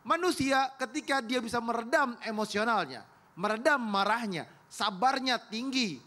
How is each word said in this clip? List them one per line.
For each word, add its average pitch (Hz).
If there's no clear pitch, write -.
Manusia 269
ketika 269
dia 240
bisa 240
meredam 233
emosionalnya, 208
meredam 220
marahnya, 202
sabarnya 247
tinggi. 226